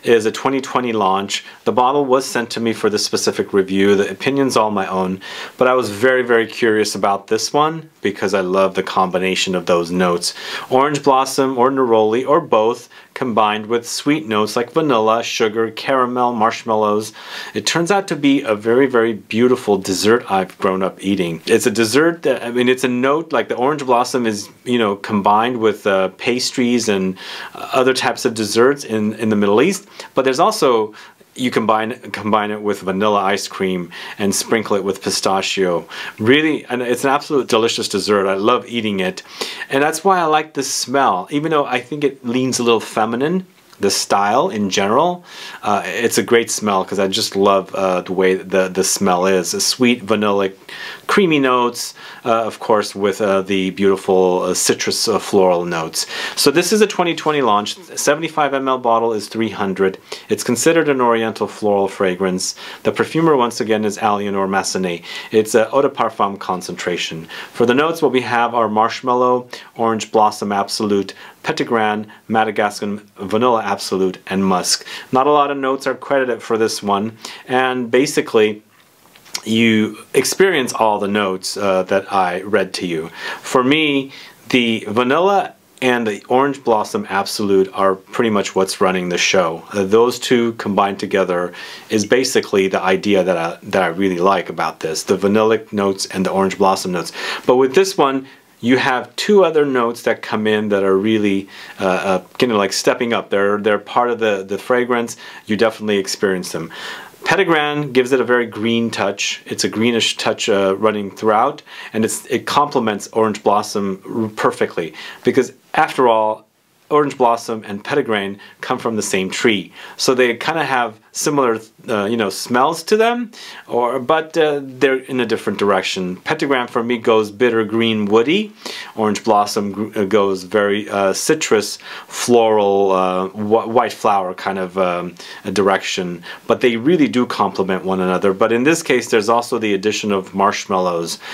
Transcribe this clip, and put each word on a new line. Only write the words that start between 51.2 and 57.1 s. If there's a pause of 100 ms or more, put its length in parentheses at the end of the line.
notes, (320)
uh,
of
course,
with,
uh,
the
beautiful,
uh,
citrus,
uh,
floral
notes. (300)
So
this
is
a
twenty